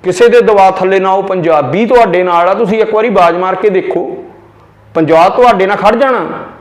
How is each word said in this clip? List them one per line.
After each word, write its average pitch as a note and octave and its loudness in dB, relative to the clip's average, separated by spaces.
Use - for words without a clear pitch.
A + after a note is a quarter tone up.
ਕਿਸੇ F#3 2
ਦੇ A#3 4
ਦਬਾਅ G3 4
ਥੱਲੇ F#3+ -2
ਨਾ F#3+ -2
ਆਓ, F#3+ 0
ਪੰਜਾਬੀ E3+ -2
ਤੁਹਾਡੇ G#3 2
ਨਾਲ F3 0
ਆ। G3 0
ਤੁਸੀਂ G#3+ -2
ਇੱਕ G#3+ -2
ਵਾਰੀ A3 0
ਬਾਜ਼ F3 2
ਮਾਰ F#3 -4
ਕੇ G#3 -2
ਦੇਖੋ, F3+ -4
ਪੰਜਾਬ E3 2
ਤੁਹਾਡੇ A3+ 2
ਨਾਲ G3 -2
ਖੜ G#3+ 0
ਜਾਣਾ। A#3 -2